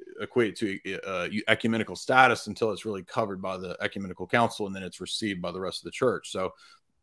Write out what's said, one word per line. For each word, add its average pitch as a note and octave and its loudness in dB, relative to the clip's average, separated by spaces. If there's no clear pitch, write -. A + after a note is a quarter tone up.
equate G#2 2
to, G2 -2
uh, F2+ -2
ecumenical A2 2
status B2+ 6
until G#2+ 0
it's F2+ -8
really G2 -4
covered G2 -2
by F#2+ -4
the F#2 -8
ecumenical G2 -6
council, A2+ 2
and G2 -8
then F#2+ -8
it's F2+ -10
received F#2 -4
by F2+ -4
the F#2 -8
rest F#2 -6
of - -14
the E2+ -10
church. G#2+ 0
So F#2+ -4